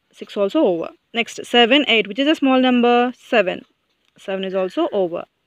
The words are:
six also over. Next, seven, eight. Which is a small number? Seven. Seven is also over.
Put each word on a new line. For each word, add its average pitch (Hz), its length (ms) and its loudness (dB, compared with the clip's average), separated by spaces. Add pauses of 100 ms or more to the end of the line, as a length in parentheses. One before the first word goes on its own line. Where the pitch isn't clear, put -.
(120)
six - 260 -14
also 202 220 0
over. 180 320 0 (200)
Next, - 320 -6
seven, 240 440 2
eight. 214 200 0
Which 196 120 -10
is 277 80 2
a 311 80 4
small 262 240 2
number? 247 580 2
Seven. 185 480 -2 (500)
Seven 190 280 -8
is 190 100 -8
also 190 380 -2
over. 175 340 -4 (220)